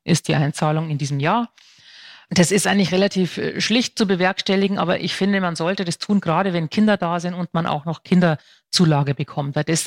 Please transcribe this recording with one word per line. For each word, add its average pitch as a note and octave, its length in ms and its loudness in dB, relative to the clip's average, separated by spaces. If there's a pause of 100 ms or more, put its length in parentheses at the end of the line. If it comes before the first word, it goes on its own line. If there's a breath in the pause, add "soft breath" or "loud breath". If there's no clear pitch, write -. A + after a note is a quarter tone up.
ist - 240 0
die D3+ 80 2
Einzahlung D#3 540 0
in D3 80 -4
diesem C#3+ 200 -4
Jahr. G#3 300 0 (800 loud breath)
Das E3+ 220 4
ist F#3+ 160 2
eigentlich F#3 240 2
relativ, F#3 480 0
äh, - 220 -6
schlicht - 360 -2
zu A3+ 80 2
bewerkstelligen, F#3+ 720 0
aber F3 200 0
ich - 160 -6
finde, G3 260 0
man F3 140 -2
sollte F#3 300 -4
das E3+ 140 -6
tun, G3+ 220 0
gerade F3 320 0
wenn E3+ 160 -2
Kinder G#3+ 280 2
da E3+ 240 -2
sind F3 140 -6
und F3 200 -6
man E3 140 -2
auch D3 160 -4
noch D#3+ 180 -6
Kinderzulage D#3 1120 2
bekommt, C#3+ 400 -6
weil D3+ 80 0
das D#3+ 240 -2